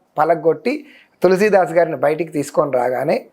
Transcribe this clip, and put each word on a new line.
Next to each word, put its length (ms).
పలగొట్టి 680
తులసీదాస్ 500
గారిని 240
బయటికి 360
తీసుకొని 400
రాగానే 600